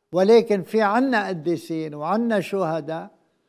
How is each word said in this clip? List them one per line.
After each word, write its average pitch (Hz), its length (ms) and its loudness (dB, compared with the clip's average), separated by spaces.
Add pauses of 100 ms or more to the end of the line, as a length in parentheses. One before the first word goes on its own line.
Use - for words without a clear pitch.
(140)
ولكن 202 500 4
في 220 180 0
عنا 220 460 0
قديسين 160 680 -6
وعنا 208 440 -2
شهداء 165 720 -6 (380)